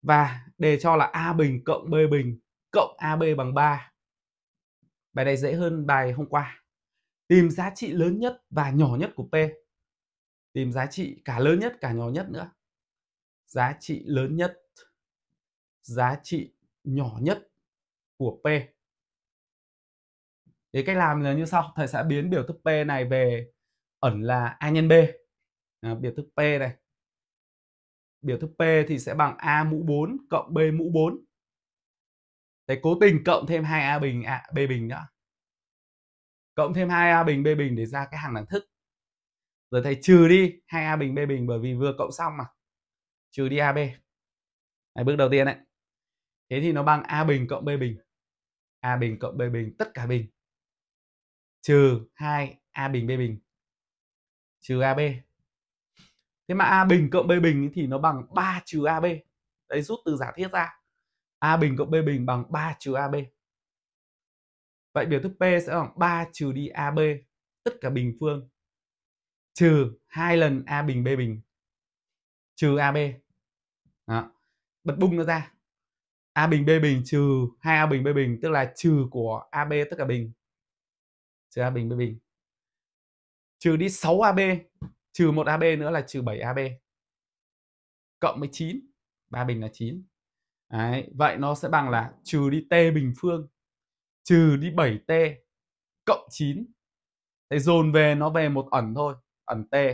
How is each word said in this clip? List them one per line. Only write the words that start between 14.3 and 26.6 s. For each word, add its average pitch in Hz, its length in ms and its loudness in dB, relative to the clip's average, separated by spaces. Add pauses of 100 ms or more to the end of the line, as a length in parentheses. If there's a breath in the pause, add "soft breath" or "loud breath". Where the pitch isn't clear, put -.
nhất, 180 260 -4 (1200)
giá 123 400 -2
trị - 320 -8 (300)
nhỏ 131 360 -4
nhất 180 300 -4 (680)
của 123 280 -6
P. - 20 0 (2250)
Thì 135 140 -4
cách 190 100 -2
làm 151 240 2
là 143 120 0
như 156 120 0
sau. 165 320 -2
Thầy 147 120 -2
sẽ 131 200 -4
biến 151 220 -2
biểu 180 160 -2
thức 160 180 -12
P 151 220 0
này 139 180 -2
về 123 460 0 (480)
ẩn 110 240 -2
là 120 360 -2
A 147 120 -4
nhân 160 180 4
B. 165 40 8 (880)
À, 113 140 -6
biểu 123 220 -6
thức 147 180 -12
P - 40 -4
này. 143 380 0 (1500)